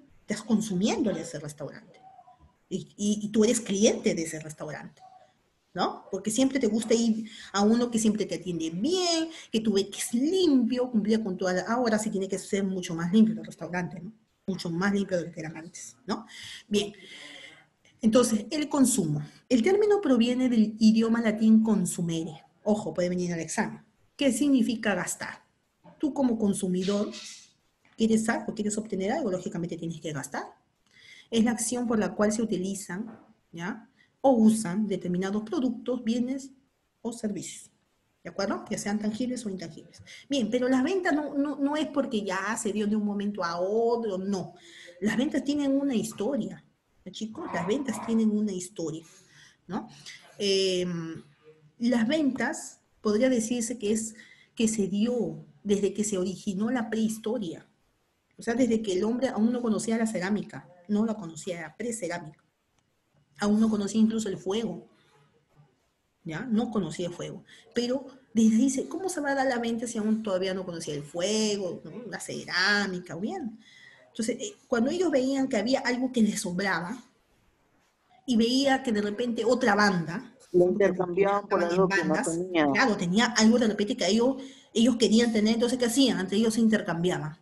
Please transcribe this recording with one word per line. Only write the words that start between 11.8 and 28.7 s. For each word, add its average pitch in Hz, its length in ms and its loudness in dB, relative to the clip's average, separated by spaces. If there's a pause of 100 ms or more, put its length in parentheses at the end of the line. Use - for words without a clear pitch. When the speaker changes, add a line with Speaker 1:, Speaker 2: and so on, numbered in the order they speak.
Speaker 1:
sí 220 120 -4
tiene 190 160 -2
que 190 120 -4
ser 202 260 -2
mucho 185 300 -4
más 170 180 -2
limpio 220 260 6
el - 60 -12
restaurante, 175 560 -8
¿no? 202 120 -14 (340)
Mucho 185 240 -6
más 180 220 2
limpio 196 260 0
de 165 80 -4
lo 170 60 -12
que 165 80 -14
era 156 100 -10
antes, 160 440 -16 (120)
¿no? 220 200 -6 (400)
Bien. 202 280 -2 (1080)
Entonces, 220 500 4
el 294 180 -2
consumo. 170 540 2 (260)
El 240 140 4
término 403 380 4
proviene 254 480 4
del 220 300 4
idioma 226 420 6
latín 220 420 6
consumere. 170 800 -2 (220)
Ojo, 208 280 0
puede 180 180 0
venir 180 220 -2
al 165 80 -4
examen. 208 420 -6 (340)
¿Qué 277 160 2
significa 226 640 2
gastar? - 500 -8 (540)
Tú 294 140 -2
como 247 260 0
consumidor, 196 720 0 (840)
¿quieres 220 320 4
algo? 233 260 -2
¿Quieres 208 240 -4